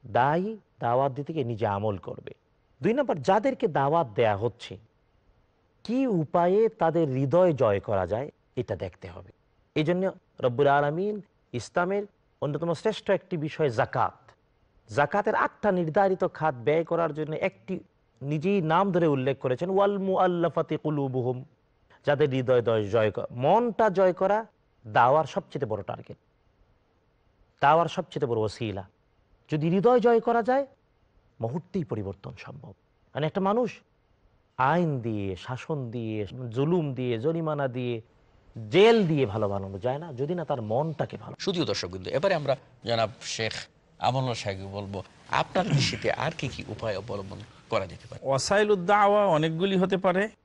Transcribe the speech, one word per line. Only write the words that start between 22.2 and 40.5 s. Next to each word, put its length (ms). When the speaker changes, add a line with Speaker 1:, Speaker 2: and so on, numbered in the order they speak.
Speaker 1:
হৃদয় 320
দয় 280
জয় 220
করা। 200
মনটা 580
জয় 240
করা 320
দাওয়ার 380
সবচেয়ে 400
বড় 180
টার্গেট, 340
দাওয়ার 260
সবচেয়ে 400
বড় 120
ওসিলা। 500
যদি 180
হৃদয় 300
জয় 200
করা 220
যায়, 260
মুহূর্তেই 420
পরিবর্তন 560
সম্ভব। 340
মানে 140
একটা 140
মানুষ 380
আইন 440
দিয়ে, 340
শাসন 560
দিয়ে, 360
জুলুম 440
দিয়ে, 260
জরিমানা 480
দিয়ে, 340
জেল 380
দিয়ে 180
ভালো 240
বানানো 300
যায় 180
না, 160
যদি 220
না 100
তার 160